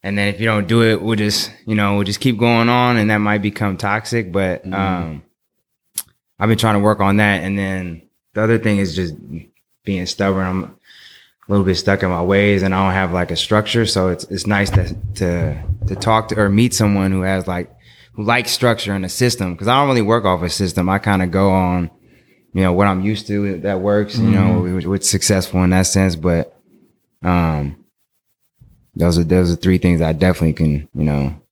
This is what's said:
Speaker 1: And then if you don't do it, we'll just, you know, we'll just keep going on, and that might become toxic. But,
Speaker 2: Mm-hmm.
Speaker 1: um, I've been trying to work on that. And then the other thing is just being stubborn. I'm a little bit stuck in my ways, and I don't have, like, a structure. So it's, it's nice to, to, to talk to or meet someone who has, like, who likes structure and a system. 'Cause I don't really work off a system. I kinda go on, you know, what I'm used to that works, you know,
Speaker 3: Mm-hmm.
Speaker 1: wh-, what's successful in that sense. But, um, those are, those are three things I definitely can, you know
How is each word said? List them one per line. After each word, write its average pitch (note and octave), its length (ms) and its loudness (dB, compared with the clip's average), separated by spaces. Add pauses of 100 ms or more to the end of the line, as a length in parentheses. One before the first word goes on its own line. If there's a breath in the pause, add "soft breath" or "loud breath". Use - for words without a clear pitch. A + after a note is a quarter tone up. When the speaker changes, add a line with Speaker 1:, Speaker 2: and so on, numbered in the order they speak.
Speaker 1:
And G2+ 160 -6
then G2+ 160 0
if G2+ 60 -12
you A2+ 60 -2
don't G#2 200 0
do A2+ 160 2
it, A2 180 2
we'll A2 140 -2
just, G#2 380 -2 (120)
you A2 120 -2
know, G2+ 180 2
we'll G2+ 100 0
just G2+ 140 -6
keep A#2+ 200 0
going A#2 300 4
on, B2 280 2
and G#2 140 2
that G#2+ 80 2
might G#2 220 0
become G2+ 360 -2
toxic. G#2+ 560 -4
But, F#2 320 -2
Speaker 2:
Mm-hmm. F#2 100 -8
Speaker 1:
um, F2+ 480 -4 (1160)
I've G#2 80 0
been A2 100 2
trying A2 160 2
to G2+ 60 2
work G#2 200 2
on G2 180 2
that. G2+ 260 2
And G2 120 -4
then F#2 460 -6 (320)
the G#2+ 80 -2
other A2+ 160 2
thing G#2+ 200 0
is F2+ 180 -2
just F2 180 -4 (680)
being F#2 220 -4
stubborn. F#2+ 400 -2
I'm F#2 180 -2
a - 100 -16 (760 loud breath)
little G2+ 160 2
bit F#2 120 2
stuck G2 260 0
in F#2 80 0
my F2 120 -2
ways, G2 400 2
and F#2+ 120 0
I F#2+ 100 2
don't F#2 100 0
have, F#2+ 180 0
like, F2 180 -2
a E2+ 60 -4
structure. G#2+ 500 0
So F#2 220 0
it's, F2 160 -4
it's G2 220 -8
nice G2+ 240 2
to, F2+ 220 0 (240)
to, E2 460 -2 (240)
to F#2+ 80 -4
talk A2 340 0
to G#2+ 120 -2
or G2+ 100 4
meet A2+ 240 2
someone G2+ 380 2
who F#2+ 100 0
has, F#2+ 240 -2
like, F2+ 240 -6 (420 soft breath)
who G#2 120 -8
likes A#2+ 260 0
structure A2+ 420 0
and F#2+ 120 -2
a F#2 40 -6
system. G2 480 -2
'Cause G2 120 -4
I B2+ 100 2
don't C#3+ 100 2
really B2 140 2
work A2 220 2
off F2+ 180 2
a F2 80 -2
system. F#2 380 -2
I G2 100 0
kinda F#2+ 300 0
go F#2+ 240 2
on, F2+ 360 0 (640 soft breath)
you F#2+ 100 0
know, F2+ 100 2
what G2+ 160 2
I'm F#2 120 0
used G#2+ 280 -4
to G2+ 300 -2
that F#2+ 220 -4
works, G#2 380 0
you A2+ 120 2
know, G2+ 340 4
Speaker 3:
Mm-hmm. F2+ 160 -2
Speaker 1:
wh-, E2+ 100 -4
what's G2 180 -2
successful F#2+ 540 0
in F2+ 80 4
that F#2 160 4
sense. F#2+ 300 2
But, E2 400 -2 (680)
um, D#2+ 540 0 (1200)
those E2+ 220 2
are, E2+ 60 2
those F2 280 2
are E2 40 0
three F#2 220 2
things F2 220 2
I D#2+ 140 0
definitely E2 400 2
can, D2+ 400 0
you D2+ 100 -2
know C#2+ 320 0 (160)